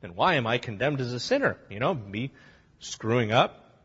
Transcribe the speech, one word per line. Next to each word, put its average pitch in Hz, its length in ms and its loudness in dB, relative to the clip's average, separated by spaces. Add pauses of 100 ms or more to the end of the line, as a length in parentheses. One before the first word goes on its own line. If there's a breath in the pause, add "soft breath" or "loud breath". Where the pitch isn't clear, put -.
then 87 140 -14
why 156 180 2
am 127 140 2
I 120 100 2
condemned 123 420 -2
as 123 140 -4
a 123 60 -4
sinner?" 240 380 0 (120)
You 101 100 -10
know, 151 140 2
me 110 380 -6 (480 loud breath)
screwing 113 520 0
up 143 400 2 (140)